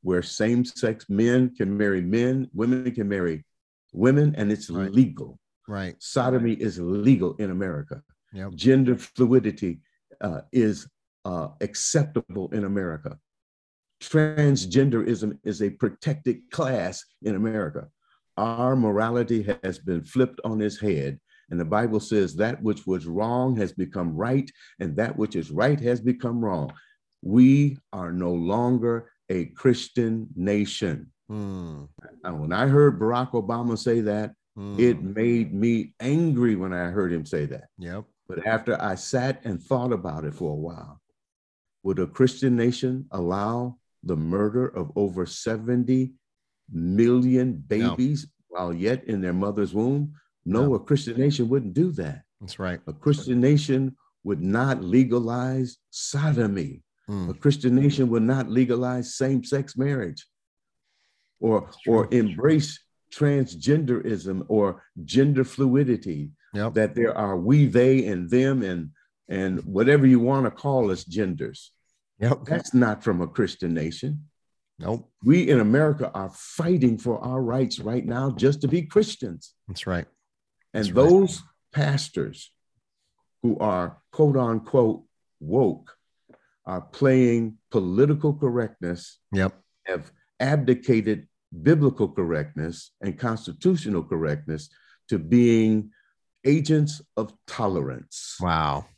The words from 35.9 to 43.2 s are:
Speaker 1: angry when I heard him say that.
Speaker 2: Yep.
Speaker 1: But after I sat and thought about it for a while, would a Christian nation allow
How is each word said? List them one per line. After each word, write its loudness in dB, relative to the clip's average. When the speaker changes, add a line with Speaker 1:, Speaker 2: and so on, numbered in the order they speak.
Speaker 1:
angry 2
when -4
I -4
heard -2
him -4
say -4
that. -12
Speaker 2:
Yep. -14
Speaker 1:
But -8
after -2
I -4
sat -4
and -6
thought -2
about -6
it -8
for -6
a -6
while, -12
would -2
a 0
Christian 2
nation -2
allow -4